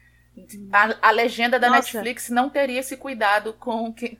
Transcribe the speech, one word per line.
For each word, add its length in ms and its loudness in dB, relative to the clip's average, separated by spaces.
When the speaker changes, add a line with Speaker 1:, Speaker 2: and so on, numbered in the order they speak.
Speaker 1:
Uhum. 360 -20
Speaker 2:
a, 360 4
a 20 8
legenda 480 2
da 100 4
Speaker 1:
Nossa. 300 2
Speaker 2:
Netflix 320 -6
não 200 0
teria 300 -2
esse 160 -8
cuidado 580 -2
com 380 -6
quem, 280 -10